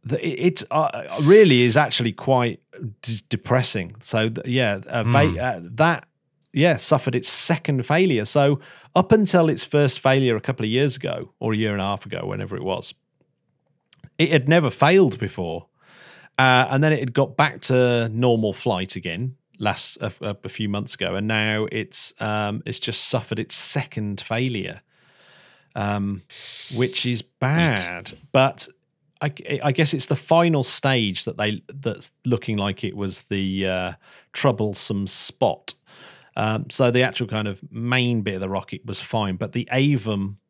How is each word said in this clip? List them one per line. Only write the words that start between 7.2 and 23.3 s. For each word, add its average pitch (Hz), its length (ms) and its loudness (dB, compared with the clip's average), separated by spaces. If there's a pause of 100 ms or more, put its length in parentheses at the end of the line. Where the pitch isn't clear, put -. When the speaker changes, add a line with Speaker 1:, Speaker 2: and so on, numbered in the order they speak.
Speaker 1:
second 143 580 -2
failure. 151 380 2
So 143 360 2 (360)
up 190 160 4
until 185 360 4
its - 160 -2
first 147 360 2
failure 131 360 4
a 107 40 -4
couple 117 240 -4
of 110 60 -2
years 131 260 2
ago, - 440 -8
or 113 120 0
a 107 40 0
year 107 160 0
and 101 80 -2
a 95 40 -2
half 98 220 -4
ago, 90 200 -8
whenever 98 300 -8
it 90 80 -8
was, 92 300 -6 (1200)
it 156 120 2
had 139 180 4
never 156 220 6
failed 175 480 4
before. 87 480 -6 (720)
Uh, 127 320 6
and 139 140 2
then 156 80 4
it 131 80 0
had 123 120 -4
got - 240 0
back 147 260 0
to 123 480 2
normal 113 420 2
flight 95 420 -4
again 95 400 -8 (240)
last, - 420 -2
a, 101 200 -6
a, 101 240 -6
a 95 40 -10
few 107 200 -6
months 101 260 -6
ago, 92 220 -4
and 104 100 -4
now 107 460 -2
it's, - 480 -8
um, 107 440 -4
it's 98 140 -8
just - 300 -4
suffered 113 320 -4